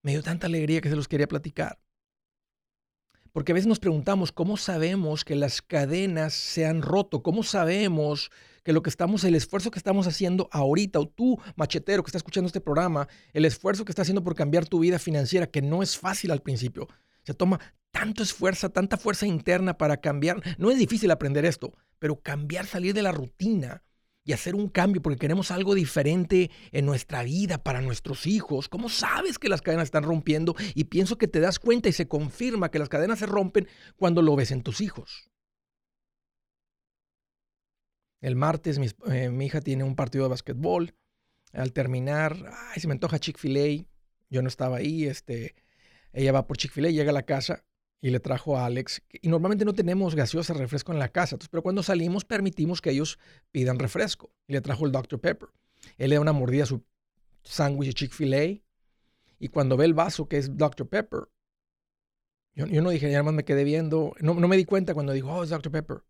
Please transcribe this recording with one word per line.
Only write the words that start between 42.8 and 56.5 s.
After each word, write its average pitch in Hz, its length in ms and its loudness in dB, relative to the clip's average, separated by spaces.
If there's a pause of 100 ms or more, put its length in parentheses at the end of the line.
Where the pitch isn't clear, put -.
me 139 60 0
antoja 160 260 -2
Chick-fil-A." 147 680 -2 (420)
Yo 127 140 0
no 127 60 -2
estaba 127 280 -4
ahí, 151 280 -2
este, 120 500 -8 (580)
ella 135 180 2
va 135 140 4
por 139 120 -6
Chick-fil-A, 147 340 0
llega 151 180 2
a 147 40 2
la 135 100 0
casa 143 400 -4 (360)
y 131 120 -2
le 123 80 2
trajo 131 380 -2
a 123 80 0
Alex. 123 440 -4
Y - 180 -6
normalmente 190 380 2
no 208 80 0
tenemos 185 400 0
gaseosa, 156 400 -2
refresco 139 400 -4
en 151 60 -2
la 127 100 0
casa, 175 260 -2
entonces, - 140 -16
pero 165 140 -4
cuando 190 180 0
salimos 175 440 0
permitimos 180 540 -2
que 151 120 0
ellos 147 260 -2 (340)
pidan 127 280 0
refresco. - 520 -2 (160)
Y 139 60 -4
le 135 80 0
trajo 143 240 -2
el 139 60 2
doctor 131 280 -4
Pepper. - 300 -2 (480)
Él 131 120 0
le 147 60 6
da 147 60 4
una 156 100 4
mordida 135 320 2